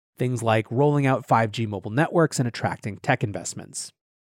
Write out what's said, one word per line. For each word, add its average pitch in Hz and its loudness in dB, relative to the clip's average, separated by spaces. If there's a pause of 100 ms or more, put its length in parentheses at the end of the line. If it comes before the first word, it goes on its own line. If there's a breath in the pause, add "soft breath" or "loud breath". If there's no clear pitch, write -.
(160)
things 123 -2
like 110 2
rolling 143 2
out 131 0
five 113 2
G 113 -4
mobile 104 -6
networks 156 2
and 127 2
attracting 104 -6
tech - 0
investments. 95 -10 (440)